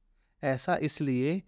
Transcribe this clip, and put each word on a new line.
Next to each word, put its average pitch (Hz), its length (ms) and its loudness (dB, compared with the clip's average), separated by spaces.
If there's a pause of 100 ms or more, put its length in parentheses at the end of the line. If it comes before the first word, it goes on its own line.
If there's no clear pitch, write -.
(440)
ऐसा 143 320 0
इसलिए 147 720 0